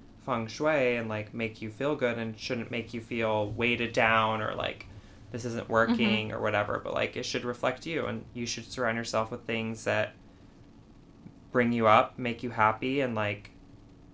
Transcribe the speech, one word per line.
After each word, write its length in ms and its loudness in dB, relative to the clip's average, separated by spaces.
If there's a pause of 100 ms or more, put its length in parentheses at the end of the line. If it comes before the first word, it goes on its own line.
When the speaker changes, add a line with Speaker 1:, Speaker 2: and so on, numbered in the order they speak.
(260)
Speaker 1:
feng 220 -2
shui 500 2
and, 120 -4
like, 240 -6
make 300 -4
you 60 -6
feel 260 -2
good 240 0
and 180 -6
shouldn't 320 -6
make 240 -6
you 80 -6
feel 480 0
weighted 440 0
down 480 4
or, 120 -2
like, 320 -6 (460)
this 140 -6
isn't 240 -6
working 580 4
Speaker 2:
Mm-hmm. 100 -6
Speaker 1:
or 40 -4
whatever. 420 0
But, 100 -4
like, 240 -2
it 80 -6
should 200 -4
reflect 420 -2
you, 180 -2
and 200 -6 (100)
you 100 -4
should 240 -8
surround 280 0
yourself 340 -2
with 140 -10
things 400 -4
that 280 0 (1400)
bring 220 4
you 140 4
up, 300 6
make 260 -6
you 80 -4
happy, 500 2
and, 140 0
like, 360 -4 (640)